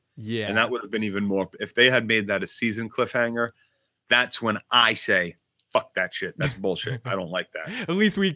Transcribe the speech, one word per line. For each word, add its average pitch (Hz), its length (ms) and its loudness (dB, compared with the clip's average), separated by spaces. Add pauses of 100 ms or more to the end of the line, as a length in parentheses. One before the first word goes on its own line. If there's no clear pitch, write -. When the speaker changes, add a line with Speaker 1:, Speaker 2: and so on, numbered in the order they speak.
(160)
Speaker 1:
Yeah. 110 320 -6
Speaker 2:
And 101 100 -2
that 113 120 2
would 120 120 -4
have 98 100 -14
been 110 120 -2
even 101 220 -2
more, 95 240 0 (100)
if 101 140 -8
they 123 160 6
had 120 180 2
made 110 200 2
that 98 160 0
a 92 40 -6
season 113 420 -4
cliffhanger, 117 600 -2 (600)
that's 123 320 2
when 110 180 0 (100)
I 117 240 4
say, 92 420 2 (360)
"Fuck - 240 -2
that 92 180 -2
shit. 87 240 -8
That's 139 160 -2
bullshit. 101 500 -4
I 98 120 -4
don't 90 160 -6
like 90 220 -4
that." 80 140 -10
Speaker 1:
<laughs> 220 220 -8
At 175 60 0
least 208 240 4
we, 190 160 0